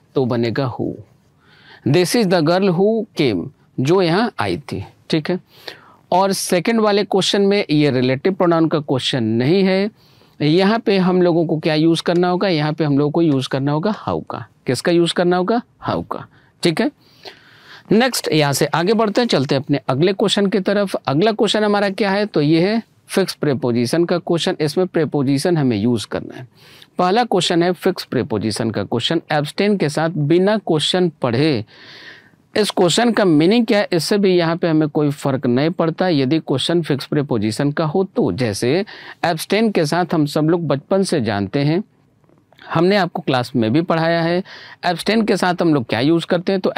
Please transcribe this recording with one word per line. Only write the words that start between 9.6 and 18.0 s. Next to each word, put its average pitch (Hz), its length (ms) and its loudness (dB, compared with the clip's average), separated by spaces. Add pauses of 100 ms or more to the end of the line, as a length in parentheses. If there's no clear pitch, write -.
है। 190 260 0 (500)
यहाँ 190 380 2
पे 202 200 0
हम 185 240 2
लोगों 170 240 2
को 160 120 -2
क्या 156 160 -2
यूज़ 160 280 2
करना 180 260 0
होगा? 180 200 -2
यहाँ 151 240 0
पे 160 120 -2
हम 143 140 2
लोगों 147 120 2
को 170 120 0
यूज़ 135 260 0
करना 139 240 -2
होगा 180 220 -2 (100)
how 82 160 -4 (100)
का। - 140 -10 (220)
किसका 135 260 0
यूज़ 170 220 2
करना 180 220 2
होगा? 196 240 0 (280)
How 85 140 -2 (100)
का। - 140 -10 (360)
ठीक 170 180 0
है, 254 100 0 (1000)
नेक्स्ट 233 400 2